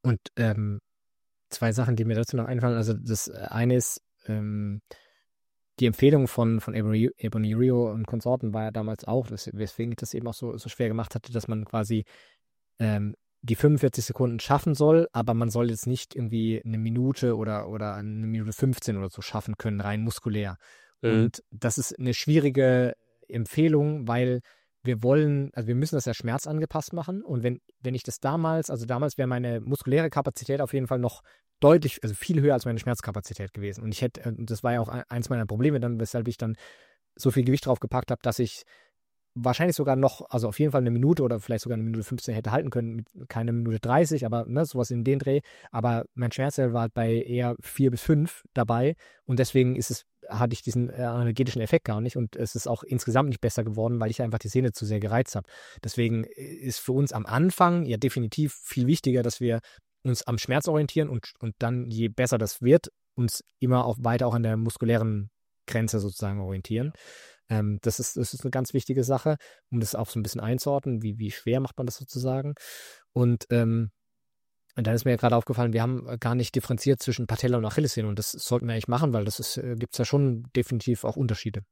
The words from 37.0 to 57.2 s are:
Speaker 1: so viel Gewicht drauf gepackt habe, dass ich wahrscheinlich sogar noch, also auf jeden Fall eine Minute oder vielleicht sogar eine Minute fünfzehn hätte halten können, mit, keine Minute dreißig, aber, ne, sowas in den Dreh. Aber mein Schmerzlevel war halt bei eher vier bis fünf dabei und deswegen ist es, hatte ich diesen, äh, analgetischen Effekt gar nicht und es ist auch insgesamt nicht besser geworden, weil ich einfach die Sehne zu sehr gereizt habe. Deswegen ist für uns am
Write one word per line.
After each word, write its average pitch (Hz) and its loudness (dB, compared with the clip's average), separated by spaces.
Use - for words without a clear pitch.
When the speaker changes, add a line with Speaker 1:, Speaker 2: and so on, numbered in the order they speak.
Speaker 1:
so - 2
viel 127 2
Gewicht 127 2
drauf 127 2
gepackt - -4
habe, 123 -2
dass 117 -2
ich - -4
wahrscheinlich 127 2
sogar 139 2
noch, 131 2
also 117 0
auf 104 -4
jeden 151 4
Fall 131 4
eine 123 2
Minute 139 4
oder 117 2
vielleicht 110 -4
sogar 120 -4
eine 110 -2
Minute 113 -2
fünfzehn 120 -6
hätte 110 -4
halten 139 0
können, 117 -4
mit, 113 -10
keine 117 -2
Minute 117 0
dreißig, 143 2
aber, 117 -2
ne, 135 0
sowas 127 -2
in 120 -2
den 135 2
Dreh. 135 0
Aber 117 0
mein 120 -2
Schmerzlevel 131 0
war 117 0
halt 117 -2
bei 113 2
eher 120 -2
vier - 2
bis 120 -2
fünf 156 2
dabei 123 2
und 123 0
deswegen 127 4
ist 131 -4
es, - -6
hatte 117 0
ich - -6
diesen, 120 0
äh, 117 -8
analgetischen 120 0
Effekt 165 2
gar 107 -2
nicht 120 -4
und 120 -4
es 113 -4
ist - -6
auch 117 -4
insgesamt 127 2
nicht 117 -4
besser 117 0
geworden, 110 -2
weil 110 0
ich 120 -4
einfach 113 -2
die 107 -6
Sehne 127 2
zu - -6
sehr 104 0
gereizt 110 0
habe. 98 -4
Deswegen 113 0
ist 135 -8
für - -4
uns 135 2
am 107 -4